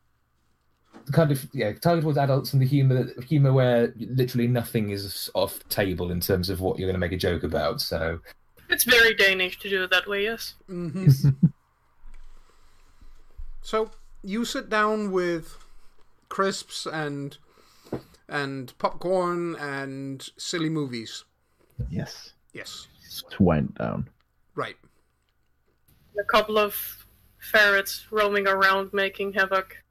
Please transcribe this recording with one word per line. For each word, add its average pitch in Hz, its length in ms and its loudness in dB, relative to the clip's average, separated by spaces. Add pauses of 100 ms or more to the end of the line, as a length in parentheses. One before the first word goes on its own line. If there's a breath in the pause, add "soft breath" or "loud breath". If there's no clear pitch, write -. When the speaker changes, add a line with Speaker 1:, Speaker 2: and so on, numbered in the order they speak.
(1120)
Speaker 1:
Kind 156 200 4
of, 135 200 -4
yeah, 107 200 -2
targeted 170 300 2
towards 147 160 0
adults 135 340 0
and 135 100 4
the 127 40 4
humor, 131 400 4 (160)
humor 139 300 4
where 123 460 4
literally 123 500 0
nothing 113 420 0
is 101 440 -8
off 98 240 -2 (100)
table 90 420 -2
in 87 100 -2
terms 90 300 2
of 90 100 -2
what 92 180 -2
you're 92 100 -2
gonna 92 100 0
make 90 140 -2
a 92 60 -2
joke 87 240 0
about, 80 380 -2
so. 82 380 -4 (500 loud breath)
Speaker 2:
It's - 160 2
very 233 300 6
Danish 190 460 2
to 202 100 -8
do 190 140 0
it 180 60 -2
that 180 180 2
way, 202 160 -2
yes. 226 300 -6 (140)
Speaker 3:
Mm-hmm. 175 360 -4
Speaker 1:
Yes. 135 260 6
Speaker 3:
<laughs> 135 60 4 (2250)
So, 220 280 -2 (320)
you 208 220 -4
sit 233 240 -6
down 214 420 0
with 175 460 -2 (720)
crisps - 580 -4
and, 143 500 -6 (920 loud breath)
and 135 500 -6
popcorn 175 760 -2
and 139 800 -8
silly 165 320 -4
movies. 131 560 -6 (680)
Speaker 4:
Yes. - 420 -8 (200)
Speaker 3:
Yes. - 340 -16 (440)
Speaker 4:
To - 120 0
wind 80 320 2
down. 57 340 -6 (460)
Speaker 3:
Right. 117 220 -10 (1400)
Speaker 2:
A 202 60 0
couple 214 340 2
of 208 160 2 (640)
ferrets 202 720 2
roaming 202 360 2
around 190 460 2
making 196 420 -2
havoc. 190 420 0 (140)